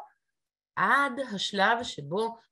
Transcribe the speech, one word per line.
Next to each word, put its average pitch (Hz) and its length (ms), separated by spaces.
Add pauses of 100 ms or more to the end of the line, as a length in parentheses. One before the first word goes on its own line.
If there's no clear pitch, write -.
(760)
עד 254 360 (220)
השלב 208 480
שבו 202 540 (140)